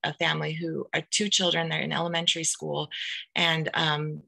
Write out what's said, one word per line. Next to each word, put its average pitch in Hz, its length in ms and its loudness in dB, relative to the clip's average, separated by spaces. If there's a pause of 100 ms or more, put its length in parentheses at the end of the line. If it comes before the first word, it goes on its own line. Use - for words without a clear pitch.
a 151 100 0
family 156 380 0
who 160 420 -4
are 160 160 2
two 208 200 0
children, 165 400 4
they're 156 100 0
in 156 120 -2
elementary 165 520 0
school, 151 460 -2 (440)
and, 160 380 2
um, 151 560 0